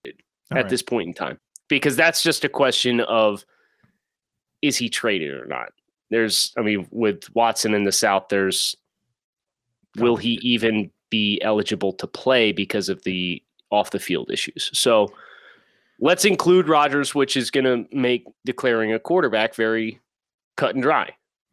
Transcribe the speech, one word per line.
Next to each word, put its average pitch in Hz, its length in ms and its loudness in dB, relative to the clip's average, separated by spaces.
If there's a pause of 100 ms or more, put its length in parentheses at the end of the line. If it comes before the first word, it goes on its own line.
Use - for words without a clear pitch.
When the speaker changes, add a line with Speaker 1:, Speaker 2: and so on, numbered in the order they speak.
(520)
Speaker 1:
All 147 60 0
Speaker 2:
at 127 40 2
Speaker 1:
right. 101 80 -4
Speaker 2:
this - 100 0
point 104 280 -4
in 87 60 -12
time, - 260 -10 (280)
because 143 280 0
that's 165 260 2
just 165 220 0
a 147 40 -2
question 123 520 0
of, 110 440 0 (1160)
is 143 140 0
he 120 120 -4
traded 92 440 -2
or 67 140 -12
not? 62 260 -8 (380)
There's, 110 460 0
I 123 40 -2
mean, 107 320 -2
with 107 420 -2
Watson 113 400 2
in 101 80 2
the 98 80 2
South, 98 380 0
there's 98 480 -2 (1200)
will 117 180 4
he 113 200 -2
Speaker 1:
Complicated. - 80 -10
Speaker 2:
even 110 460 0 (200)
be 104 320 0
eligible 104 520 0
to - 120 -10
play 120 460 2
because 95 360 -4
of 92 160 -6
the 90 380 -4 (280)
off 104 200 0
the 98 80 -6
field 80 320 -4
issues? - 420 -6
So 110 400 2 (880)
let's 175 240 2
include 180 440 4
Rodgers, 147 460 2
which 139 220 0
is 123 140 -2
gonna 127 420 2
make 123 320 0 (200)
declaring 117 480 0
a 113 60 0
quarterback 113 560 0
very 113 460 -2 (560)
cut 120 180 0
and 131 80 -2
dry, 131 280 0 (420)